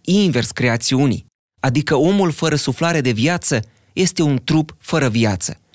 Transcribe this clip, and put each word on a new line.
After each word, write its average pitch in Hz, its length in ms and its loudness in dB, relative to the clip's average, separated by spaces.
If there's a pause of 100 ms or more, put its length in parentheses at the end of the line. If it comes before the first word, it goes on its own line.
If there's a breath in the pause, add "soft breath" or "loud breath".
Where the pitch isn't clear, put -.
invers 170 480 0
creațiunii, 123 760 0 (340)
adică 139 340 0
omul 180 360 2
fără 151 240 -2
suflare 156 460 0
de 127 100 0
viață 131 500 0 (320 soft breath)
este 180 300 0
un 143 220 2
trup 156 340 0
fără 151 300 -2
viață, 107 480 0 (180 soft breath)